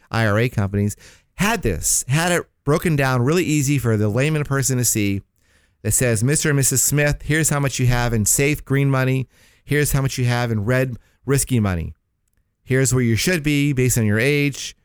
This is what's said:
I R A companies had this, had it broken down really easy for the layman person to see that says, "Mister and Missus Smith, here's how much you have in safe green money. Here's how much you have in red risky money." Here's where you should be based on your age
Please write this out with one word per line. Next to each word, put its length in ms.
I 160
R 140
A 80
companies 480
had 280
this, 460
had 240
it 120
broken 320
down 260
really 220
easy 340
for 180
the 120
layman 360
person 340
to 60
see 380
that 100
says, 300
"Mister 280
and 60
Missus 260
Smith, 400
here's 280
how 100
much 180
you 80
have 260
in 120
safe 400
green 260
money. 380
Here's 280
how 100
much 160
you 60
have 260
in 140
red 320
risky 340
money." 340
Here's 220
where 100
you 120
should 260
be 320
based 240
on 80
your 120
age 560